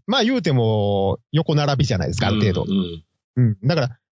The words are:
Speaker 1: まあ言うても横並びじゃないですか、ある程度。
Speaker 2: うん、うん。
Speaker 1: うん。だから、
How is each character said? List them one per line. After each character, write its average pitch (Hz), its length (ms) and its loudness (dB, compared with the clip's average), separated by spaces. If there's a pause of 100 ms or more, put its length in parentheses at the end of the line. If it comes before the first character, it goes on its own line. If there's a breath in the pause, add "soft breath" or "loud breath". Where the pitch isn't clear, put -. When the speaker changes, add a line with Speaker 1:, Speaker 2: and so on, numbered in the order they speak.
Speaker 1:
ま 247 120 0
あ 220 60 2
言 254 120 0
う 220 60 -2
て 160 100 0
も 104 680 0 (140)
横 156 240 0
並 143 220 0
び - 60 2
じ - 80 -2
ゃ 98 60 0
な 82 60 -2
い 67 40 -2
で 85 60 -4
す - 60 -4
か、 101 80 0
あ - 20 0
る 104 100 0
程 104 120 2
度。 90 100 -2
Speaker 2:
う - 40 -4
ん、 - 40 -6
う 92 720 -4
ん。 110 200 2
Speaker 1:
う - 20 -8
ん。 127 40 2
だ 170 60 2
か 160 60 0
ら、 123 180 -4 (140)